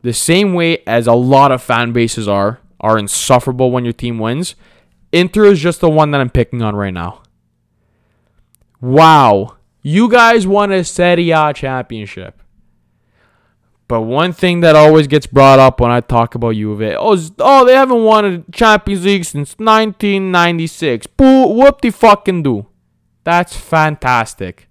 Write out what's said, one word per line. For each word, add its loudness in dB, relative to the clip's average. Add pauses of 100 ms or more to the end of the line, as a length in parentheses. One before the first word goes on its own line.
The -6
same -2
way -4
as -2
a 2
lot 2
of -2
fan -4
bases -4
are, -4 (180)
are 0
insufferable -4
when -6
your -6
team -10
wins. -8 (560)
Inter 0
is 4
just -4
the 2
one 0
that -2
I'm -4
picking -4
on -4
right -6
now. -12 (1600)
Wow. 4 (240)
You 0
guys 2
won 0
a -2
Serie -2
A 0
championship. -12 (1500)
But -4
one -4
thing -2
that 4
always 6
gets -2
brought 4
up 4
when 0
I 0
talk -4
about -6
Juve, -6
"Oh, 0
s-, -4
oh, 4
they 4
haven't 2
won 2
a -6
Champions 0
League 0
since -10
nineteen -2
ninety-six." -2
Boo, 4
whoop-de-fucking-do. 0 (560)
That's -4
fantastic. -4